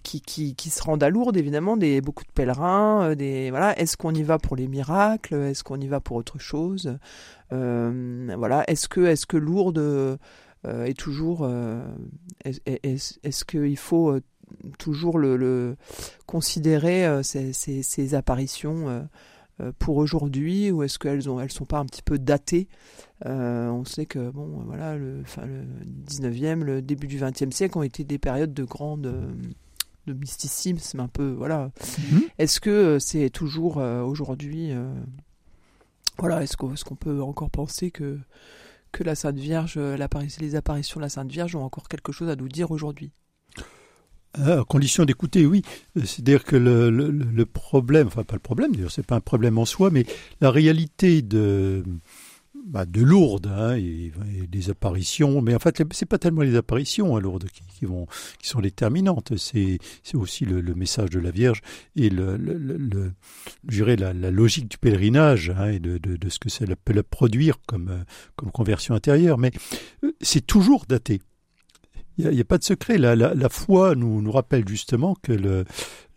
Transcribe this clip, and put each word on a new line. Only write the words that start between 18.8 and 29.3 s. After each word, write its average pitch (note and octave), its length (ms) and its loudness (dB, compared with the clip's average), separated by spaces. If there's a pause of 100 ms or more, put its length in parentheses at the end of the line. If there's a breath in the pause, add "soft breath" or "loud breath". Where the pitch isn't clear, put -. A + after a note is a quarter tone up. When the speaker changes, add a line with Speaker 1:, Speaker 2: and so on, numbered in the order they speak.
Speaker 1:
euh, A#2+ 120 -6 (580 soft breath)
euh, B2 200 -8
pour D3 180 0
aujourd'hui, D3+ 760 0
ou D#3 120 0
est-ce C3+ 160 -4
qu'elles C#3+ 300 -2
ont, B2+ 100 -4
elles C3+ 120 -6
sont C#3 140 -10
pas D3+ 140 -2
un C#3 60 -4
petit - 180 -14
peu C#3+ 160 0
datées ? D3 480 0 (580 soft breath)
Euh, A#2+ 440 -4
on B2 160 -4
sait D3+ 200 -8
que, B2 240 -8
bon, C#3+ 360 -10
voilà, D#3 300 -8
le, C3+ 280 -10
enfin, - 220 -14
le C3+ 180 -12 (220)
dix-neuvième, C#3 800 -4
le C3+ 180 -4
début C#3 260 -6
du C#3 100 -8
vingtième C3+ 340 -4
siècle F3+ 260 -2
ont D#3 60 0
été C#3 200 -6
des C#3+ 160 -6
périodes C#3+ 340 -2
de C3+ 100 -6
grande, D3 440 -8
euh, A2 200 -6 (800)